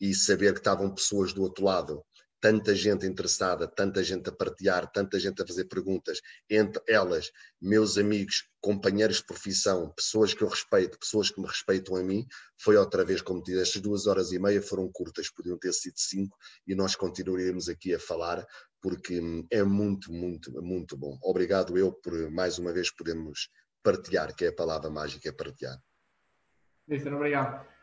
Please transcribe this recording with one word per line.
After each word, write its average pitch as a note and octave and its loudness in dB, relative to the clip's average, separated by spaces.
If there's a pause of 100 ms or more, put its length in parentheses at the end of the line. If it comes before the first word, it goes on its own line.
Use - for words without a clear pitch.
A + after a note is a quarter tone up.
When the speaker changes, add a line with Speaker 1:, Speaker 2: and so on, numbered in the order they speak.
Speaker 1:
e G2 0
saber F#2+ 4
que - -6
estavam G2 2
pessoas F#2+ 0
do F#2+ 0
outro F#2+ 0
lado, D#2 0 (380)
tanta G#2+ 6
gente F#2+ 2
interessada, F2+ 0
tanta G2 0
gente F2+ -2
a - -16
partilhar, F#2 0
tanta G2+ 0
gente F#2+ -2
a E2+ -2
fazer F2+ -4
perguntas, F#2 -4 (260)
entre G#2+ 2
elas, F#2 2 (300)
meus G2+ 4
amigos, G2+ 0 (140)
companheiros G2+ 2
de - -6
profissão, F#2+ -2
pessoas G#2+ 2
que - -2
eu G2+ 2
respeito, - 0
pessoas G#2 0
que - -12
me F2+ -6
respeitam F#2 -2
a F2+ 0
mim, G2+ 0 (320)
foi G#2+ 8
outra F#2 4
vez, F2+ 2
como F2+ -6
te F#2 -8
disse, F#2 0
estas F#2 -2
duas G#2 0
horas F#2+ 2
e F2+ -2
meia G2+ 4
foram F#2 -4
curtas, E2+ -8
podiam E2+ -8
ter F2+ -2
sido - -6
cinco, G2 -4 (320)
e F#2+ -2
nós F#2+ 0
continuaremos F2+ -4
aqui F2 -4
a D#2+ -2
falar, E2+ -4 (380)
porque, F2+ -4
hum, E2 -6
é G#2+ 4
muito, G2 0
muito, F2 -8 (120)
muito F2 -6
bom. C2+ -10
Obrigado F2+ 2
eu F#2 4
por, E2 -6
mais F2+ -2
uma F2 -4
vez, E2+ -2
podermos D#2+ -8 (320)
partilhar, F2 0
que F2 -2
é - 2
a D#2+ -2
palavra D#2+ -4
mágica, D2+ -8
é D2+ -8
partilhar. C2 -12 (1120)
Speaker 2:
Mister, C#3+ -4
obrigado. C#3+ -2 (160)